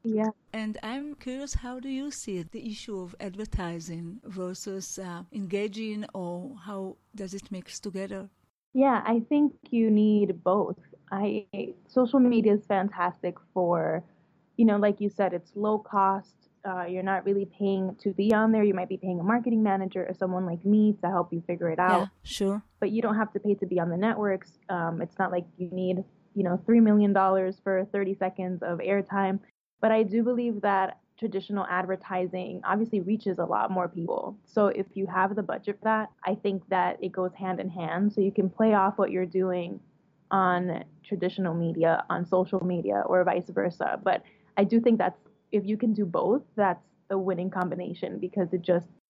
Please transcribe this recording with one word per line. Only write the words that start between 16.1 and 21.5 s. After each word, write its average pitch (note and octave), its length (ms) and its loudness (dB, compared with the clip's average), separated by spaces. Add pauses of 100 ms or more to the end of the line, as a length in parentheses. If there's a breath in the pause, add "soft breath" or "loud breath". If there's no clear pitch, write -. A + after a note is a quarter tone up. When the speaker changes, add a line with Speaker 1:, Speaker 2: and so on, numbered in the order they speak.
Speaker 1:
Uh, F#3 200 -6
you're F#3 180 -6
not F#3+ 220 -2
really G3 220 0
paying F#3+ 560 -2
to G3 100 -2
be G#3 220 2
on A3 180 4
there. A3 100 4
You G3+ 120 4
might F#3 140 -4
be F#3+ 80 -6
paying F#3 220 -4
a E3 60 -4
marketing A#3 380 2
manager F#3+ 440 0
or F#3 80 -8
someone F#3 320 -2
like E3+ 180 -6
me G#3+ 380 6
to F3 60 0
help F3 240 0
you E3+ 140 -4
figure F3 240 -2